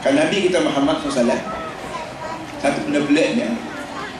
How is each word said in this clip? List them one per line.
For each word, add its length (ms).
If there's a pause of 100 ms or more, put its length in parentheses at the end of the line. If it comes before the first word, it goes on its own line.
Kan 80
Nabi 320
kita 160
Muhammad 400
sallallahu 160
alaihi 160
wasallam, 80 (1200)
satu 240
benda 140 (100)
peliknya, 400 (720)